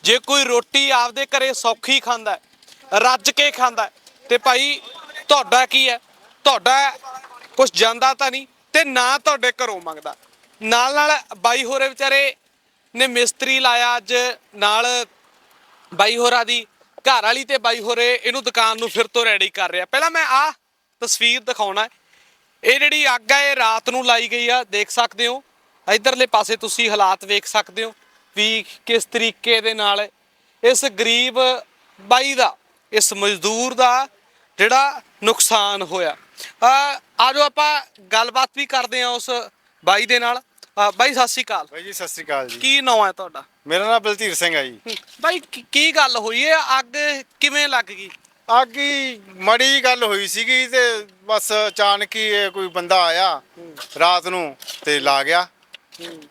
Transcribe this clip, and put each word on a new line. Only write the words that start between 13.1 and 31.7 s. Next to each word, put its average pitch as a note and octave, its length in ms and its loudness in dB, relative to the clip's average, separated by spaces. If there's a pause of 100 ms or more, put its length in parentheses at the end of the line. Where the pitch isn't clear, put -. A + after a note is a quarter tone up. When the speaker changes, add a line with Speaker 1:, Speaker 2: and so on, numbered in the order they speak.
Speaker 1:
ਲਾਇਆ A#3+ 360 2
ਅੱਜ, A3+ 180 -6 (400)
ਨਾਲ A3+ 520 0 (880)
ਬਾਈ G#3 220 2
ਹੋਰਾਂ A#3+ 280 2
ਦੀ A#3 220 -2 (320)
ਘਰ B3+ 240 2
ਵਾਲੀ B3 220 0
ਤੇ C4+ 140 -2
ਬਾਈ A#3 220 -2
ਹੋਰੇ A#3+ 440 0
ਇਹਨੂੰ B3 200 -4
ਦੁਕਾਨ A3 340 0
ਨੂੰ A3+ 100 -6
ਫਿਰ A3 180 -2
ਤੋਂ A#3 180 -2
ਰੈਡੀ G3+ 240 0
ਕਰ F#3 220 -4
ਰਿਹਾ। F3+ 140 -4
ਪਹਿਲਾਂ D4 260 0
ਮੈਂ E4 160 -2
ਆਹ C#4 260 0 (480)
ਤਸਵੀਰ A#3 400 0
ਦਿਖਾਉਣਾ G#3 420 -4
ਹੈ। A3+ 60 -4 (760)
ਇਹ B3+ 160 4
ਜਿਹੜੀ D4 340 4
ਅੱਗ A#3 180 -2
ਹੈ, C#4+ 180 4
ਇਹ C#4 60 0
ਰਾਤ A3+ 340 0
ਨੂੰ B3+ 160 -4
ਲਾਈ A#3 220 2
ਗਈ A#3+ 200 -2
ਆ, B3 160 2
ਦੇਖ G#3 260 -4
ਸਕਦੇ A#3 360 -2
ਹੋ। B3+ 160 -6 (520)
ਇੱਧਰਲੇ B3 320 2
ਪਾਸੇ A3 300 0
ਤੁਸੀਂ A3+ 340 -2
ਹਾਲਾਤ G3 340 0
ਵੇਖ G3 220 -2
ਸਕਦੇ G#3 380 -4
ਹੋ A3+ 100 -12 (420)
ਵੀ G#3+ 280 0 (220)
ਕਿਸ A#3 180 0
ਤਰੀਕੇ A3+ 560 -2
ਦੇ A3 140 -2
ਨਾਲ G#3 340 -2 (560)
ਇਸ B3 200 4
ਗਰੀਬ A#3 540 0 (640)